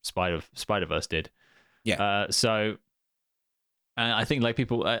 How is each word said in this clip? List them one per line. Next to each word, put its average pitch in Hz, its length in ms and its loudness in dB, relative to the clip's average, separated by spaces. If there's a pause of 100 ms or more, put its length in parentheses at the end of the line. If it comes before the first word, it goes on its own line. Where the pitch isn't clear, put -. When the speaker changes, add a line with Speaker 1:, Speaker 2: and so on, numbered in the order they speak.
Speaker 1:
Spider, 87 380 -2 (140)
Spider-Verse 80 520 -2
did. 80 240 -4 (540)
Speaker 2:
Yeah. 104 180 0
Speaker 1:
Uh, 101 280 0
so, 107 460 0 (1200)
and 117 160 2
I 110 120 2
think, 139 180 2
like, 117 140 2
people, 117 300 0
I, 113 140 2